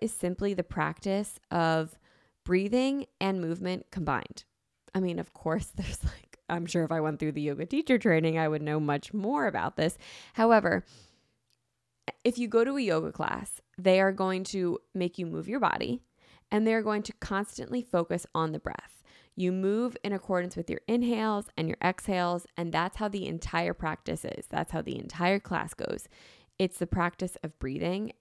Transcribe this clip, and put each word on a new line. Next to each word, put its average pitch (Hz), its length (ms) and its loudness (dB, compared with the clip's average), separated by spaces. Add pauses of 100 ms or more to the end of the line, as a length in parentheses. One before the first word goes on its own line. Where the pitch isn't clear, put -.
is 220 120 -2
simply 190 420 -2
the 185 80 0
practice 190 800 -2 (100)
of 160 480 2 (460)
breathing 247 640 2 (140)
and 190 200 0
movement 180 500 -4
combined. - 540 -4 (500)
I 190 60 0
mean, 175 180 0
of 170 140 -8
course, - 340 -2
<laughs> - 80 -16
there's, - 300 -6
like, - 340 -8 (100)
I'm 170 180 -4
sure 165 180 0
if 156 80 -2
I 165 80 0
went 151 200 -2
through 151 120 -2
the 151 80 -4
yoga 147 240 -2
teacher 269 340 2
training, 165 400 4
I 160 100 2
would 151 140 0
know 151 180 0
much 143 340 0
more 240 320 0
about 98 300 -2
this. 160 200 2 (380)
However, 220 500 6 (1400)
if 247 140 2
you 240 100 0
go 226 160 6
to 277 120 0
a 285 60 0
yoga 180 300 2
class, - 480 -4 (180)
they 185 220 6
are 190 120 6
going 185 320 0
to 180 340 0 (160)
make 180 240 -2
you 180 80 -4
move 160 220 -6
your 254 120 -2
body, - 420 0 (480)
and 214 160 4
they're 220 160 2
going 208 220 0
to - 100 -10
constantly - 640 -4
focus 175 540 0
on 160 180 0
the 156 60 -4
breath. - 420 -12 (400)
You 180 120 0
move 208 520 0
in 202 80 -2
accordance 180 420 -2
with 170 140 -6
your - 180 -6
inhales 220 600 0 (100)
and 160 100 0
your - 160 -4
exhales, 180 640 0 (120)
and 170 140 -4
that's 165 260 -2
how 214 100 -2
the 196 180 -6
entire 170 460 -2
practice 160 500 -6
is. - 240 -10
That's - 260 -4
how - 100 -2
the - 160 -6
entire 175 420 0
class - 320 -4
goes. - 360 -6 (500)
It's 185 200 0
the 175 80 -2
practice 180 560 -2
of - 160 -10
breathing 170 640 -4